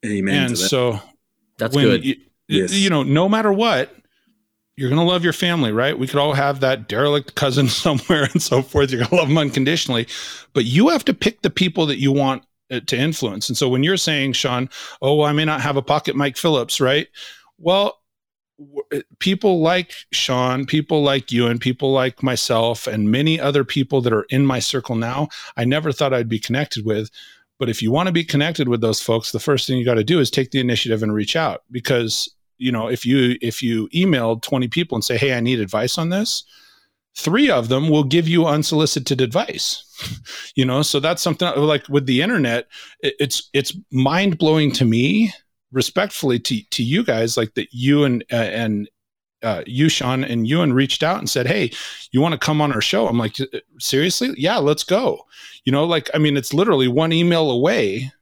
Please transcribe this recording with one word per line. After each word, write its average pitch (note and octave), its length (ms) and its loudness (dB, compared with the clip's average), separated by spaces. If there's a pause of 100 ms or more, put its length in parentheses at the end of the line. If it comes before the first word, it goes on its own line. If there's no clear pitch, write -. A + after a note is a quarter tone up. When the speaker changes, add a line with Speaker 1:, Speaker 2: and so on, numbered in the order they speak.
Speaker 1:
Amen G2 300 -2
Speaker 2:
And B2+ 220 0
Speaker 1:
to F#2 40 -2
that. F#2+ 60 0
Speaker 2:
so B2 320 0 (580)
Speaker 3:
That's A#2 160 -4
Speaker 2:
when C#3 120 4
Speaker 3:
good. F#2 180 2
Speaker 2:
you, C3 120 -2 (340)
Speaker 1:
Yes. F3+ 240 0
Speaker 2:
you G3 160 2
know, D3+ 140 2
no D3+ 260 2
matter A3 240 2
what, G3 420 0 (800)
you're C3 140 -2
gonna D#3+ 160 2
love F3+ 180 2
your F3 80 2
family, E3 400 0
right? B2 260 0
We C3 100 -4
could C#3+ 120 0
all D3 140 2
have C#3 260 0
that C3 300 -2
derelict C#3+ 460 -2
cousin C3+ 340 2
<laughs> - 0 -
somewhere D3 640 0
and F3 80 2
so C3 200 2
forth. C#3 300 0
You're A#2+ 140 -2
gonna F3+ 100 0
love E3 140 2
'em D#3 80 4
unconditionally, C3+ 720 0 (440)
but B2+ 140 0
you E3 240 4
have E4 160 0
to - 80 2
pick - 280 -2
the F#3 80 0
people E3+ 360 0
that C#3 140 -2
you C3+ 120 2
want, C3+ 320 0 (260)
uh, B2 120 -6
to - 160 -2
influence. B2 500 -2
And A#2+ 100 -4
so C3+ 120 2
when B2+ 120 2
you're F3 140 2
saying, C#3 380 -2
Sean, B2+ 360 -2 (320)
"Oh, D3 220 4
I D3 80 2
may D3+ 140 2
not D3+ 160 -2
have C#3 160 0
a C#3 40 0
pocket C#3+ 360 -2
Mike C#3 180 0
Phillips," C#3 460 0
right? C#3 260 2 (500)
Well, F#3+ 400 0 (640)
w-, C#3+ 240 -10 (100)
uh, C#3+ 100 -4 (160)
people F#3+ 420 2
like F3 320 0 (180)
Sean, B2+ 540 0
people D3+ 360 0
like C#3 300 0
you, A#3 160 2
and A#2+ 140 -2
people B2+ 320 0
like C3 280 0
myself, A#2 680 0
and G#2+ 220 0
many D3+ 300 2
other C#3 240 0
people C3+ 380 0
that A#2+ 100 2
are G#2+ 120 0
in C3+ 220 2
my C3 140 2
circle A#2+ 380 -4
now, B2 320 -4 (260)
I A#2 80 -2
never D3 300 0
thought C3+ 200 0
I'd A#2+ 140 0
be A2 120 -2
connected B2 460 -4
with. G#2+ 240 -2 (500)
But A#2+ 100 -2
if A2+ 120 -4
you A2+ 100 0
wanna F3 200 2
be E3 140 0
connected D3 420 0
with A#2+ 140 0
those A2 180 0
folks, A2+ 320 -2
the A2+ 80 -4
first - 280 0
thing B2+ 100 0
you A#2+ 80 0
gotta A#2 180 2
do E3 160 2
is B2+ 120 2
take C3+ 200 -2
the C#3 80 0
initiative A#2 440 0
and G#2+ 100 0
reach G#2 220 -2
out. D#3 360 -2
Because, A#2+ 560 -2 (300)
you B2+ 140 -2
know, A2+ 180 -2
if B2 160 -4
you, B2 360 2
if A#2 200 -4
you A2+ 320 -2
emailed B2 480 2
twenty A#2+ 260 -2
people E3 280 -4
and A2+ 100 -4
say, A#2+ 120 -2
"Hey, C3+ 160 0
I A#2+ 60 -2
need A#2+ 200 0
advice G#2+ 380 -2
on E3 120 -4
this," G3+ 340 -4 (720)
three G3 340 0
of A#2+ 200 0
them C#3 200 2
will D3+ 140 4
give D#3+ 240 2
you E3 200 4
unsolicited D3 760 0
advice. - 600 -2 (180)
<laughs> - 180 -10 (360)
You C3+ 100 2
know, C3 160 0
so D3+ 180 0
that's D#3+ 220 -2
something, F3 340 -2
like, D3 320 0
with C#3 180 0
the B2+ 160 2
internet, C#3 460 0 (320)
it, - 200 -4
it's, - 340 -4
it's C3+ 200 -2 (180)
mind-blowing D#3 840 2
to C3 120 2
me, E3 480 2 (380)
respectfully C3 680 -2
to, A2+ 220 -4 (100)
to B2 120 -2
you A#2+ 200 0
guys, A2+ 340 0
like, A2+ 160 -2
that - 180 -4
you C#3 320 2
and, B2 280 0
uh, B2 40 -2
and, G#2+ 540 -2 (520)
uh, G#2 240 -2
you, C3+ 240 2
Sean, C3 340 -2
and A#2 240 -2
Ewan D3+ 260 2
reached C3 300 0
out - 160 0
and - 100 -8
said, B2+ 180 -2
"Hey, B2+ 240 0 (400)
you B2+ 100 2
wanna D#3+ 160 0
come D3+ 240 0
on D3 100 2
our A2 100 -2
show?" - 260 0
I'm A#2+ 100 0
like, A2+ 220 -2
"Uh, C3 200 -8 (200)
seriously? F3 580 0
Yeah, F3 200 0
let's D3+ 260 0
go." G#3+ 420 0 (400)
You C3 60 2
know, C#3+ 140 2
like, E3+ 280 -2
I D#3+ 40 0
mean, D3 200 2
it's C3+ 160 -4
literally D3+ 340 4
one D#3+ 260 2
email E3 360 4
away. B2+ 600 0 (100)